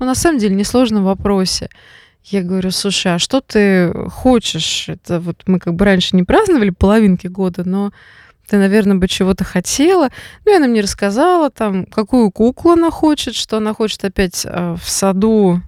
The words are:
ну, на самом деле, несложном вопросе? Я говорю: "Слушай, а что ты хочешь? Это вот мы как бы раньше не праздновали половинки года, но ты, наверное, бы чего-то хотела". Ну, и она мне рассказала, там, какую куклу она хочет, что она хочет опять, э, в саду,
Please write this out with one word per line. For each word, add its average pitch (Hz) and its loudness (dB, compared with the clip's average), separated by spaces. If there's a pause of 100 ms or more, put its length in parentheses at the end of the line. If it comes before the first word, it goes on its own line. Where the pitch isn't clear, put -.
ну, 254 -4
на 262 0
самом 330 0
деле, 202 0
несложном 214 0
вопросе? 190 -2 (560)
Я 196 -4
говорю: 185 -2
"Слушай, 190 -2
а 175 -2
что 262 0
ты 190 2 (180)
хочешь? - -2
Это 165 -6
вот 170 -10
мы 185 0
как 170 -4
бы 180 2
раньше 190 2
не 180 4
праздновали 294 2
половинки 196 2
года, 185 -6
но 202 -4 (560)
ты, 208 0
наверное, 196 2
бы 185 0
чего-то 190 -2
хотела". 294 0 (360)
Ну, 415 4
и 403 6
она 302 4
мне 233 2
рассказала, 269 0
там, 196 -4
какую 220 0
куклу 254 2
она 330 2
хочет, 294 -2
что - -6
она 214 -4
хочет 208 -6
опять, 190 -2
э, 175 -6
в - -12
саду, 196 2